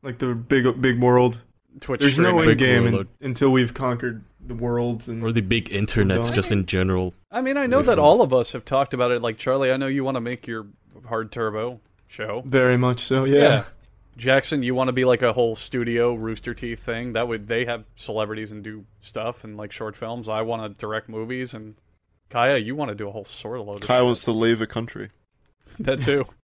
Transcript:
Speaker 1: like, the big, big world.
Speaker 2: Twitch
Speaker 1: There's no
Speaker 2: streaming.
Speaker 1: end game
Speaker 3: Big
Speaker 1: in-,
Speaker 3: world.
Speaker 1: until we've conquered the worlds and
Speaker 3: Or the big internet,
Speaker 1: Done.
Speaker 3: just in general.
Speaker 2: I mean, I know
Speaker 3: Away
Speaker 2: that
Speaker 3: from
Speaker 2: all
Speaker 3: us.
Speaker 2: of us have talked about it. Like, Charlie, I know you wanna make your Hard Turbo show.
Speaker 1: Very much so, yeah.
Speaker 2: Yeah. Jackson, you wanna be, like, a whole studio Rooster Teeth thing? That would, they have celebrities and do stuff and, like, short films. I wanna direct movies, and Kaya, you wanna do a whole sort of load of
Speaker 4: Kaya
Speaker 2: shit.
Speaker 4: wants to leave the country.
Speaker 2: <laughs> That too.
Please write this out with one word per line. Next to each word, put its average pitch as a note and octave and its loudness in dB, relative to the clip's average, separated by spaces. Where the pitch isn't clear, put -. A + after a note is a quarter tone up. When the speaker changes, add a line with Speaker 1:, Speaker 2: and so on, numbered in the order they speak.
Speaker 1:
like, B2+ -10
the B2+ 0
big, B2 2
big B2 2
world. B2 6
Speaker 2:
Twitch B2+ -4
Speaker 1:
There's C#3+ 4
no F3+ 6
Speaker 2:
streaming. D#3+ 4
Speaker 1:
end B2 6
game B2+ 4
Speaker 3:
Big A#2+ 2
Speaker 1:
in-, A2+ 2
Speaker 3:
world. G2 -2
Speaker 1:
until C3+ 2
we've B2 4
conquered B2 -6
the B2 -10
worlds A#2+ -4
and A2+ -8
Speaker 3:
Or A2+ -2
the A#2 2
big G#2 -2
internet, G2 2
Speaker 1:
Done. A#2+ -2
Speaker 3:
just G2 0
in G2 2
general. F#2 0
Speaker 2:
I A#3 -4
mean, C4+ -2
I C#4 -2
know B3+ 2
Speaker 3:
Away C#4+ 4
Speaker 2:
that A#3 4
Speaker 3:
from D#3+ 4
Speaker 2:
all F#3 8
Speaker 3:
us. G#3+ 6
Speaker 2:
of C3 0
us B2 2
have A#2+ -10
talked C3+ 0
about B2 0
it. A#2+ -2
Like, A2+ -4
Charlie, C3+ 0
I C3 0
know C3+ -4
you C3+ -2
wanna C3 -2
make A#2+ -10
your A2+ -10
Hard A2+ -6
Turbo A2 -6
show. G#2+ -8
Speaker 1:
Very B2+ 4
much B2+ 2
so, C3 0
yeah. C#3 6
Speaker 2:
Yeah. A#2 6
Jackson, C3 2
you B2 -2
wanna B2+ 0
be, B2+ 2
like, B2 4
a A#2 4
whole A#2 0
studio A#2+ -2
Rooster A2+ -8
Teeth A#2 -10
thing? A#2+ -8
That A2+ -2
would, A2 -6
they A#2 -2
have A#2 -8
celebrities G#2+ -6
and G#2+ -16
do G#2+ -16
stuff - -10
and, G#2+ -16
like, G#2+ -14
short G#2+ -10
films. A2+ -12
I A2 -2
wanna A2 -6
direct G#2+ -10
movies, A#2 -10
and G#2+ -18
Kaya, B2+ 2
you A#2 -4
wanna C#3+ -6
do G2+ -10
a G2+ -12
whole G2+ -12
sort A#2+ -12
of G#2 -12
load G2+ -12
of - -12
Speaker 4:
Kaya B2+ 4
Speaker 2:
shit. B2 6
Speaker 4:
wants A#2+ 0
to A#2+ -2
leave A2+ 2
the A2 -2
country. G#2+ -8
Speaker 2:
<laughs> - -20
That C3 -2
too. C3+ 0